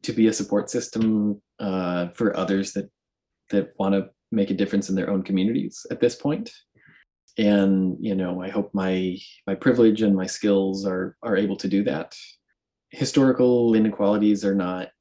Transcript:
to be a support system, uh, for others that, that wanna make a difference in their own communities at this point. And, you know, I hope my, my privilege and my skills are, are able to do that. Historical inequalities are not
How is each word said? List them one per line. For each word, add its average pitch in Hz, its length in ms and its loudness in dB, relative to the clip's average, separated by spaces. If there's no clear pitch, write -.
to 113 100 -6
be 110 160 4
a 104 40 2
support 101 380 -2
system, 104 720 -2
uh, 90 520 -2
for - 260 -2
others 98 380 -2
that, - 140 -8
that 98 300 -2
wanna 98 300 0
make 101 200 0
a 95 40 0
difference 98 360 -2
in 98 40 0
their 95 160 -2
own 95 140 -2
communities 98 680 -2
at - 80 -6
this 123 160 2
point. 208 380 -6
And, 98 640 2
you 104 160 -4
know, 92 260 -4
I 92 80 -10
hope 101 260 -4
my, 92 420 -2
my 95 80 -2
privilege 113 460 4
and 98 120 4
my 92 120 0
skills 98 600 0
are, 92 380 -4
are 107 120 0
able 101 200 0
to - 100 -8
do 98 180 0
that. - 300 -4
Historical 123 840 2
inequalities 104 720 2
are 98 100 2
not 90 360 -2